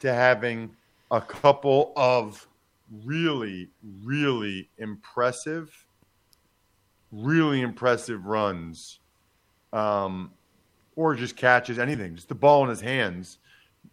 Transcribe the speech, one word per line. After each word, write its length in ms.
to 120
having 640
a 80
couple 760
of 540
really, 640
really 680
impressive, 1080
really 480
impressive 680
runs, 720
um, 600
or 180
just 220
catches, 420
anything, 380
just 120
the 60
ball 300
in 60
his 100
hands, 580